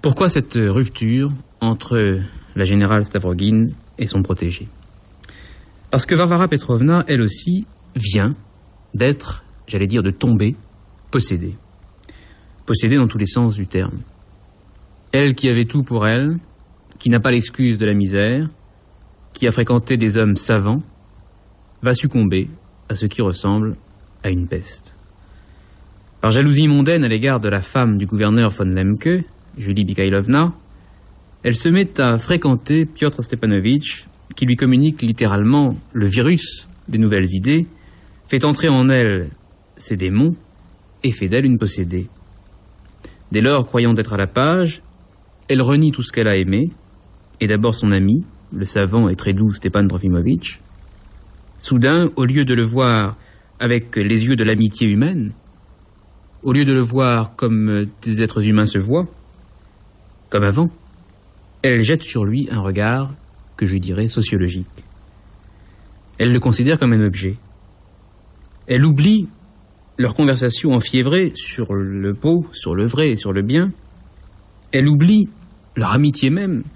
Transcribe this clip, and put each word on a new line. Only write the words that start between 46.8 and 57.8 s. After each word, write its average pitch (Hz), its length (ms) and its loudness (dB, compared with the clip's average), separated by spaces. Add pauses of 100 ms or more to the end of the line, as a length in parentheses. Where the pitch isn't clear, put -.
et 113 80 -2
d'abord 107 280 2
son 104 160 0
ami, 101 340 2 (260)
le 98 140 -6
savant 101 440 2
et 90 60 -2
très 98 180 -2
doux 104 180 2
Stepan 101 360 0
Trofimovitch. 90 720 -2 (1000)
Soudain, 139 560 2
au 131 100 0
lieu 135 200 2
de 127 80 0
le 120 100 2
voir 113 520 0 (440)
avec 120 360 -2
les 107 320 0
yeux 135 80 2
de 113 80 0
l'amitié 110 440 0
humaine, 104 440 0 (1120)
au 131 100 0
lieu 143 100 2
de 135 100 2
le 131 80 2
voir 120 540 0
comme 107 520 0 (160)